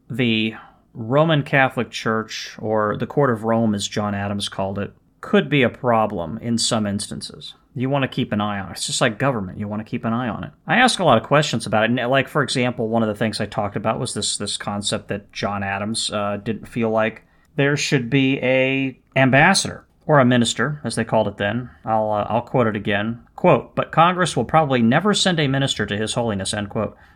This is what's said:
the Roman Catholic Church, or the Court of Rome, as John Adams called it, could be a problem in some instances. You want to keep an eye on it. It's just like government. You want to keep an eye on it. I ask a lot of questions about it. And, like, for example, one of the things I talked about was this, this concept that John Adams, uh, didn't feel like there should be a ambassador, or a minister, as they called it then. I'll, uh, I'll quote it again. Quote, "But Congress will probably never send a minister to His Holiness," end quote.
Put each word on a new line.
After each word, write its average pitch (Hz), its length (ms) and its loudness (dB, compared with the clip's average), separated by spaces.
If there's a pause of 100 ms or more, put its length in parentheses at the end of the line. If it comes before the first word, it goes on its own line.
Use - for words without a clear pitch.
the 113 460 0 (400)
Roman 143 480 2
Catholic 131 480 0
Church, - 680 -4
or 107 400 0
the - 80 -4
Court 139 240 2
of 110 140 0
Rome, 113 320 2
as 98 120 -4
John 104 280 -2
Adams 101 340 -4
called 98 300 -4
it, 101 120 -6 (300)
could 190 280 0
be 139 120 4
a 117 80 4
problem 110 720 -2
in 117 180 -2
some 110 300 0
instances. - 680 -8 (220)
You 127 120 -2
want 139 140 0
to 131 60 -2
keep 123 240 -4
an 104 100 0
eye 104 180 -4
on 92 100 -10
it. - 20 -12
It's - 160 -8
just 147 140 -4
like 113 180 0
government. 117 400 -2
You 104 80 -6
want 104 180 -6
to - 40 -20
keep 123 140 -6
an 113 100 -2
eye 120 160 -2
on 90 140 -6
it. - 80 -12 (140)
I 170 120 0
ask 254 200 4
a 190 80 0
lot 117 160 6
of - 60 -14
questions 143 400 2
about 107 160 2
it. 110 80 2
And, 123 180 0
like, 135 180 2
for 151 140 -2
example, 123 480 -2
one 113 140 2
of 110 40 0
the 107 60 0
things 107 260 -2
I 110 60 -2
talked 101 300 -4
about 117 240 -2
was 131 160 -6
this, - 220 -4
this 101 200 -6
concept 104 520 -6
that 101 220 -8
John 101 300 -4
Adams, 101 500 -4
uh, 101 260 -2
didn't 104 280 -6
feel 113 240 -2
like 110 340 0 (320)
there 143 220 2
should 127 320 0
be 135 300 2
a 131 600 0 (160)
ambassador, 135 680 4 (220)
or 151 120 6
a 127 60 8
minister, 123 580 2
as 117 120 -4
they 110 100 0
called 110 220 2
it 101 100 -8
then. 113 320 -2 (160)
I'll, 110 260 0
uh, 107 160 0
I'll 117 140 0
quote 123 240 0
it 107 100 0
again. 107 460 -2 (140)
Quote, 143 400 2
"But - 160 -4
Congress 175 440 2
will 131 80 0
probably 139 380 2
never 160 320 4
send 185 260 2
a 151 80 2
minister 135 380 0
to 101 100 -4
His 107 200 -2
Holiness," 110 400 -2
end 104 160 -6
quote. 107 260 -4 (180)